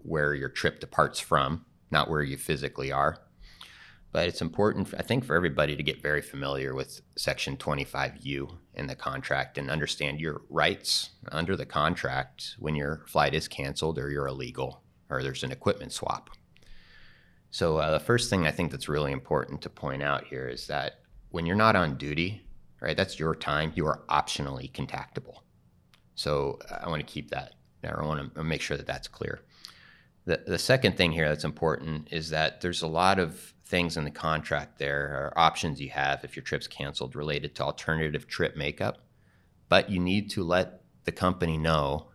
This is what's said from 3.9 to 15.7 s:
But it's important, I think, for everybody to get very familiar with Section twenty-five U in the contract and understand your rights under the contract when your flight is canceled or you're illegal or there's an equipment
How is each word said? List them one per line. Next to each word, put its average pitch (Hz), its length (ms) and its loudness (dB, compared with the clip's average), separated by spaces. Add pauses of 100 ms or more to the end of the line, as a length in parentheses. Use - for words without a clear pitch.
But 85 160 2
it's - 140 -4
important, 98 560 0
I 85 40 -2
think, 120 220 0
for 76 120 2
everybody 76 400 2
to 76 80 -4
get - 180 -2
very 73 180 2
familiar 67 540 -4
with - 260 -8 (160)
Section 71 400 -2
twenty-five 69 640 -2
U 69 360 -6 (160)
in - 140 -6
the 135 80 -10
contract - 600 -4
and 69 140 -4
understand 76 500 -2
your 78 300 -4
rights - 600 2 (200)
under 85 260 0
the 69 80 -4
contract 71 920 -2
when 76 160 -2
your 73 320 -2
flight 73 280 4
is 78 120 0
canceled 73 520 -4
or 69 120 -4
you're 71 160 -2
illegal 65 560 -6 (260)
or 65 140 -2
there's 67 220 -4
an 64 80 -4
equipment - 400 -2